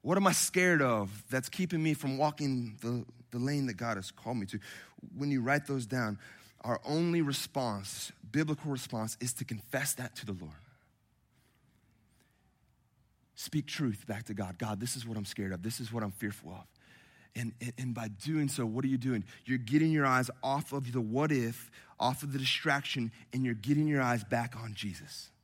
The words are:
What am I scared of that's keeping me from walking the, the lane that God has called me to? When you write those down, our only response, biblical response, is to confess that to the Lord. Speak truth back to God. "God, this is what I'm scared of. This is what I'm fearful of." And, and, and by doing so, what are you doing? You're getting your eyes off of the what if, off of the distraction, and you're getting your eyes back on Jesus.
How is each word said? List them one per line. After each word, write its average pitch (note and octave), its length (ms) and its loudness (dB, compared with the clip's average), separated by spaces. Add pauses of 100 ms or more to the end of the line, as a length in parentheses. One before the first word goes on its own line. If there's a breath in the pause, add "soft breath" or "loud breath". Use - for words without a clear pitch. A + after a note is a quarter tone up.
What F#3+ 140 4
am G3 80 6
I F3+ 60 10
scared F3+ 500 6
of A2 300 4 (180)
that's B2+ 180 -2
keeping F3 360 0
me D#3 100 4
from C3+ 240 0
walking C3+ 640 0
the, A#2+ 240 -2 (240)
the B2 80 -6
lane C#3 300 0
that G#2+ 100 -2
God A#2 200 -2
has F#2 120 -8
called - 280 -6
me G2+ 100 -2
to? G2+ 120 -6 (560 loud breath)
When C#3+ 140 -2
you C3+ 120 2
write C#3+ 260 2
those C3 180 -2
down, G#2+ 320 -2 (440 loud breath)
our A#2+ 240 -2
only E3+ 360 2
response, B2 920 -2 (200)
biblical D3+ 400 0
response, A2+ 480 -4
is B2 140 -4
to - 120 -4
confess B2+ 480 -4
that B2 220 -6
to - 100 -12
the G#2 80 -4
Lord. E2 200 -10 (2750 soft breath)
Speak - 320 -4
truth A#2+ 400 -2
back A2 180 -4
to G#2+ 80 -8
God. F#2 240 -4
"God, G#2+ 220 -4
this B2 160 -4
is A#2+ 100 -8
what A2+ 120 -4
I'm G2+ 80 -2
scared G2 260 -4
of. F2 100 -4
This A2 180 -4
is A#2 140 -6
what A2+ 100 -2
I'm G2 80 -2
fearful F#2+ 400 -6
of." F#2+ 140 -12 (680 loud breath)
And, A#2 260 -4
and, A#2+ 160 -6
and B2+ 160 -2
by A2+ 140 -4
doing C#3+ 420 0
so, B2+ 160 0
what A2+ 180 0
are C3 60 4
you C3+ 80 4
doing? A#2+ 260 2 (220 loud breath)
You're B2+ 140 2
getting D3+ 320 4
your D3+ 160 4
eyes B2+ 240 4 (120)
off C#3 300 0
of B2+ 180 -2
the B2+ 80 2
what B2+ 320 2
if, A#2 380 0 (300 loud breath)
off C#3 240 2
of C#3+ 100 -4
the C3+ 60 0
distraction, C3 720 0 (220 loud breath)
and C3 120 2
you're A#2+ 80 2
getting C#3+ 340 4
your C#3+ 140 4
eyes A#2+ 220 2
back A#2 340 0
on A2+ 160 -8
Jesus. F2+ 560 -8 (140)